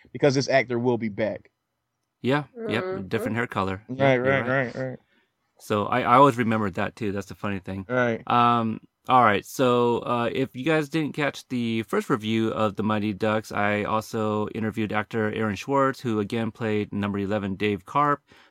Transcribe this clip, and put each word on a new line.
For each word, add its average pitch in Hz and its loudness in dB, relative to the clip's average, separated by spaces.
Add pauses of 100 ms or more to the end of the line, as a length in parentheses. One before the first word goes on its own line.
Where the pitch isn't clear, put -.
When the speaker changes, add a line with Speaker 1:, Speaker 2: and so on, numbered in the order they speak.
(120)
Speaker 1:
because 135 4
this 135 0
actor 123 2
will 120 2
be 110 -4
back. 101 -4 (720)
Speaker 2:
Yeah, 139 0 (240)
yep, 110 -2
Speaker 3:
Mm-hmm. 185 -6
Speaker 2:
different 110 -2
hair 120 0
color. 95 -4
Speaker 1:
Right, 131 -10
Speaker 2:
Yep, 135 4
you're 123 0
Speaker 1:
right, 135 2
Speaker 2:
right. 123 -2
Speaker 1:
right, - -
right. 131 -8 (600)
Speaker 2:
So 104 0
I, 123 0
I 120 6
always 135 8
remembered 110 0
that 101 -4
too. 101 -4
That's 101 -4
the 95 -14
funny 101 -4
thing. 95 -8
Speaker 1:
Right. 120 0 (100)
Speaker 2:
Um, 120 2 (280)
all 127 6
right. 104 6
So, 120 2
uh, 120 -2
if 131 -4
you 127 -8
guys 156 0
didn't 151 -4
catch 143 -4
the 117 0
first 208 -2
review 110 2
of 107 -2
The 110 -4
Mighty 107 0
Ducks, 107 -2
I 104 0
also 107 -2
interviewed 107 -4
actor 107 -2
Aaron 107 -2
Schwartz, 135 0
who 110 -2
again 110 -4
played 107 -4
number 101 -4
eleven 98 -2
Dave 101 -2
Karp. 147 0 (300)